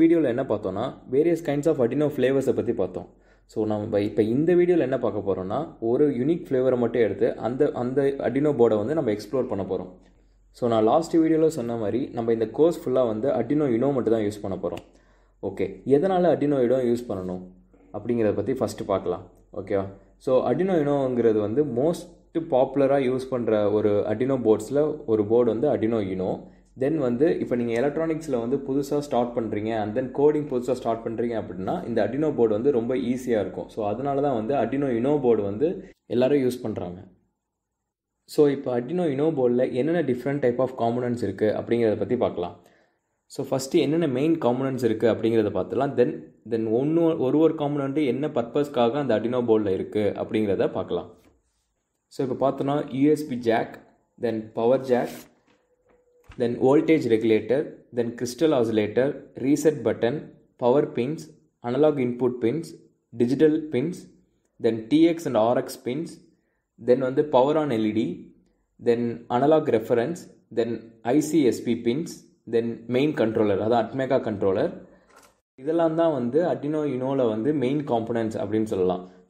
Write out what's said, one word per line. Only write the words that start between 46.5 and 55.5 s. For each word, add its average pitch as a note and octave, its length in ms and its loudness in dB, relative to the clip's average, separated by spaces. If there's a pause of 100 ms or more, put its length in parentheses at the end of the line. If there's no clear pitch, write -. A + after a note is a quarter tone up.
ஒண்ணு, D#3+ 400 2
ஒரு C3 180 2
ஒரு D#3 160 4
காம்போனன்ட் D3 520 -2
என்ன B2+ 220 -2
பர்பஸ்க்காக B2 640 0
அந்த A#2+ 280 0
Arduino A#2+ 220 -2 (100)
போர்டுல A2 160 4
இருக்கு G2 480 -2
அப்படிங்கிறத G#2+ 560 -2
பார்க்கலாம். F2+ 400 -6 (1040)
So, C#3 120 -4
இப்ப B2 160 -4
பார்த்தோம்னா C#3 400 0 (140)
யூ C#3+ 160 6
எஸ் D3 160 -2
பி B2+ 60 -4
ஜாக், A#2+ 380 0 (500)
then A2+ 120 0 (220)
பவர் B2+ 320 2
ஜாக், B2+ 260 0 (1200)